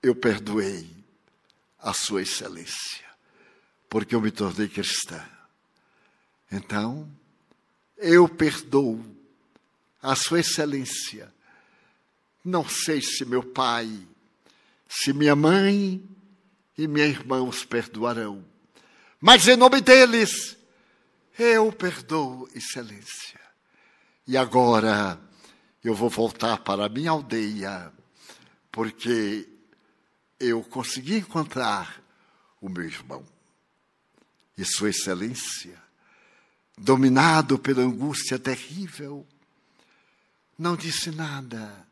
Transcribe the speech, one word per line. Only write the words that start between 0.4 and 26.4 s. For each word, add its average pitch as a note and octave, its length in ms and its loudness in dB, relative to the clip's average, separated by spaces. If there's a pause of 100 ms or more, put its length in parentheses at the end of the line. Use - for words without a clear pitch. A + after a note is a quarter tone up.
a - 120 -6
Sua G2 300 -4
Excelência, - 840 -10 (840)
porque G#2+ 240 -4
eu A#2 80 0
me G#2+ 80 0
tornei G2+ 380 -4
cristã. - 580 -8 (1300)
Então, A2 580 -8 (880)
eu F3 300 6
perdoo C#3 760 -2 (960)
a C3+ 140 0
Sua E3 240 0
Excelência. C#3 920 -4 (1120)
Não F3+ 240 -2
sei D#3 340 -2
se - 240 -6
meu B2 180 -2
pai, A#2+ 460 -2 (1000)
se - 240 -4
minha D3 240 4
mãe F#3+ 680 2 (760)
e D#3 100 -4
minha D3 180 2
irmã C3 360 -2
os B2 240 -6
perdoarão, A2 800 -6 (760)
mas A#3 280 10
em B3 100 10
nome B3+ 240 8
deles, A#3+ 720 6 (840)
eu A3+ 340 4
perdoo, D3 840 -6
Excelência. A2 840 -14 (840)
E C3 120 -2
agora A2 840 2 (640)
eu A#2 100 0
vou A2 160 0
voltar A2+ 500 -2